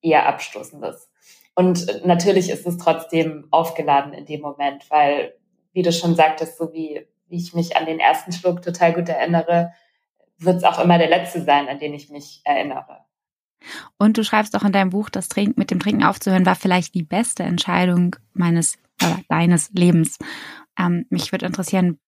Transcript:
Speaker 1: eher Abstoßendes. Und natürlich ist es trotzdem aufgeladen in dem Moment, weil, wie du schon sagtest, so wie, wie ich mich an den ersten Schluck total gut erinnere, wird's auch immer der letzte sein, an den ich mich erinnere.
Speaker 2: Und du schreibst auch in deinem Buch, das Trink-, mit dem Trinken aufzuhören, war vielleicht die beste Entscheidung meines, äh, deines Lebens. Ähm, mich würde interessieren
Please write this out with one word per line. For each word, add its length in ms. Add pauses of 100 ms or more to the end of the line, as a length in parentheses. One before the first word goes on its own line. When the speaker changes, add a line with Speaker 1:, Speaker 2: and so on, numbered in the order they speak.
Speaker 1:
eher 240
Abstoßendes. 840 (440)
Und 520
natürlich 440
ist 160
es 120
trotzdem 720
aufgeladen 640
in 120
dem 160
Moment, 480
weil, 460 (380)
wie 100
du 80
schon 240
sagtest, 420
so 160
wie, 320 (220)
wie 100
ich 160
mich 240
an 80
den 140
ersten 320
Schluck 320
total 300
gut 160
erinnere, 640 (680)
wird's 240
auch 160
immer 180
der 120
letzte 340
sein, 240
an 100
den 160
ich 160
mich 360
erinnere. 600 (920)
Speaker 2:
Und 180
du 60
schreibst 320
auch 80
in 80
deinem 180
Buch, 200
das 200
Trink-, 280
mit 120
dem 100
Trinken 240
aufzuhören, 440
war 80
vielleicht 400
die 80
beste 400
Entscheidung 720 (180)
meines, 420 (240)
äh, 180 (120)
deines 440
Lebens. 440 (600)
Ähm, 300
mich 220
würde 140
interessieren 640